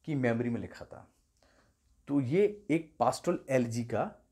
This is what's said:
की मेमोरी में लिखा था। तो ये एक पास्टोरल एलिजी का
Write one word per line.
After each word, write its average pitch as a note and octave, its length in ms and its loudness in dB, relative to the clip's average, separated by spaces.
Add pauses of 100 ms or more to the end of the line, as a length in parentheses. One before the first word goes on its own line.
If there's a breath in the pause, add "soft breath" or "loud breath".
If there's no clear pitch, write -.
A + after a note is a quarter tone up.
की D#3+ 100 -4
मेमोरी A#2+ 360 0
में A2+ 100 -4
लिखा - 240 -12
था। - 280 -20 (960 soft breath)
तो C#3+ 120 2
ये F#3 500 2
एक D#3+ 280 -2
पास्टोरल C3 400 2 (120)
एलिजी A#2 340 2
का A#2 480 -4